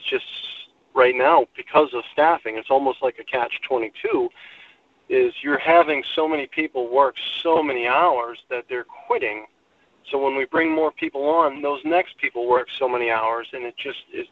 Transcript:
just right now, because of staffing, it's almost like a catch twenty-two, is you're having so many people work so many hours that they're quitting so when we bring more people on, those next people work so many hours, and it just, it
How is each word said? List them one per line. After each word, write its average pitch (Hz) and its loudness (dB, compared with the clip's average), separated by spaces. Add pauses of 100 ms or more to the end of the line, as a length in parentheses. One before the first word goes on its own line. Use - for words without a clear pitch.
just 131 -4 (680)
right 127 6
now, 135 6 (100)
because 143 2
of 120 -4
staffing, 147 0
it's 110 -6
almost 135 2
like 127 -2
a 113 -16
catch - -4
twenty-two, 135 -2 (800)
is 127 2
you're 143 -2
having 156 4 (120)
so 156 2
many 147 -4
people 135 -4
work 131 4 (260)
so 165 2
many 123 -2
hours 123 0 (100)
that 123 -6
they're 123 -6 (220)
quitting 107 -2 (680)
so 143 -2
when 135 0
we 135 -2
bring 165 0
more 156 0
people 143 -6
on, 147 2
those 143 -4
next 175 0
people 120 -4
work 123 2 (100)
so 131 0
many 123 0
hours, 113 -2
and 127 -10
it 120 -12
just, 135 -10 (120)
it 123 -10